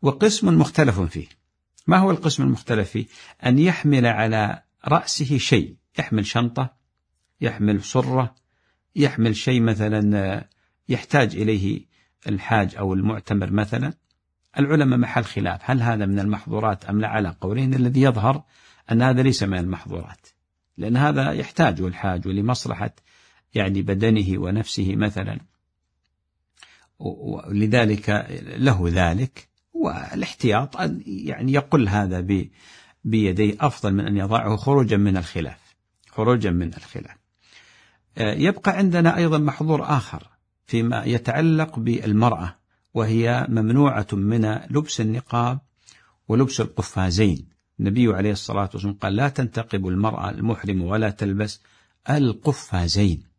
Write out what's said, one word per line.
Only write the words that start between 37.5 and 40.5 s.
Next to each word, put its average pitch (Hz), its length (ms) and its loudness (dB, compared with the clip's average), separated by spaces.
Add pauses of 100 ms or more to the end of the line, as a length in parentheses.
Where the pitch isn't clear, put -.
آه، 107 160 -2
يبقى 185 440 0
عندنا 175 400 2
أيضًا 165 200 2
محظور 151 460 0
آخر 123 440 -4 (380)